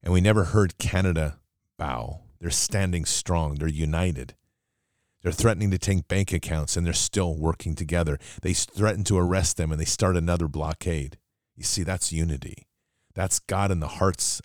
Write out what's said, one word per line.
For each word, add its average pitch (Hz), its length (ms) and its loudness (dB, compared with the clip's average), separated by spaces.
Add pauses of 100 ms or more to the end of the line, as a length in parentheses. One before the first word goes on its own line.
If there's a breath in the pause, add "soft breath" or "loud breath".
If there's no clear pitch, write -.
And 87 80 2
we 90 80 6
never 104 240 6
heard 98 340 2
Canada 82 600 0 (360)
bow. 62 440 -6 (180)
They're 85 120 -4
standing 92 540 0
strong. 80 520 0
They're 76 100 -2
united. 78 720 -2 (880)
They're 87 100 0
threatening 104 400 2
to 92 60 0
take 95 280 0
bank 98 260 0
accounts, 80 440 -2
and 85 100 0
they're 85 60 0
still 87 440 0
working 80 380 -2
together. 80 460 -2 (220 loud breath)
They 90 100 0
s-, - 140 0
threaten 104 380 0
to 95 140 2
arrest 90 380 2
them, 80 160 -2
and 76 80 -2
they 80 60 0
start 92 300 2
another 85 300 2
blockade. 76 720 -4 (380)
You 87 80 -18
see, - 180 -2
that's 87 300 -2
unity. 80 560 -4 (460)
That's - 260 -2
God 98 320 0
in 87 80 0
the 76 80 -4
hearts - 560 -2